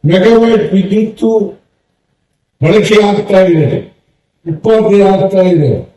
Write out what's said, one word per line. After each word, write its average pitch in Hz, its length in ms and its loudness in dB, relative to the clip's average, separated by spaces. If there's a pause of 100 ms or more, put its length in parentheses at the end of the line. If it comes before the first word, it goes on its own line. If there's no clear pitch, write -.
ಮೆಗಾವ್ಯಾಟ್ 220 720 2
ವಿದ್ಯುತ್ತು 208 540 -2 (1300)
ಬಳಕೆ 208 360 2 (120)
ಆಗ್ತಾ 196 320 0 (100)
ಇದೆ, 151 180 0 (800)
ಉತ್ಪಾದನೆ 208 500 0 (100)
ಆಗ್ತಾ 190 320 0 (100)
ಇದೆ. 147 180 0 (260)